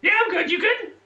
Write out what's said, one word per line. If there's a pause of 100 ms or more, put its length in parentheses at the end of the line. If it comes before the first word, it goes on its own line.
Yeah, (120)
I'm
good.
You
good? (140)